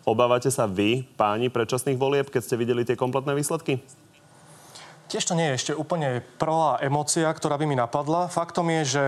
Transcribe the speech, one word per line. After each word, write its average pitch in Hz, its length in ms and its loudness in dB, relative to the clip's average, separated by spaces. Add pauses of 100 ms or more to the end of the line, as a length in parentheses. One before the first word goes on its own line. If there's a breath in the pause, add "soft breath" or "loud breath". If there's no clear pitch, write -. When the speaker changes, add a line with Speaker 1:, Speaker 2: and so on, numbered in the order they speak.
Speaker 1:
Obávate 123 480 4
sa 120 160 0
vy, 104 480 0
páni, 107 320 2
predčasných 123 480 0
volieb, 139 320 0
keď 123 160 -2
ste 117 160 -2
videli 120 240 0
tie 117 160 -2
kompletné 135 320 0
výsledky? 147 480 -2 (1300 loud breath)
Speaker 2:
Tiež - 220 -4
to 175 80 0
nie 160 160 2
je 127 60 -2
ešte - 180 -4
úplne 143 480 -2 (160)
prvá 160 400 2
emócia, 147 480 0
ktorá 156 260 -2
by 143 140 -2
mi 139 80 0
napadla. 147 500 0
Faktom 170 400 -2
je, 160 160 2
že, 139 240 0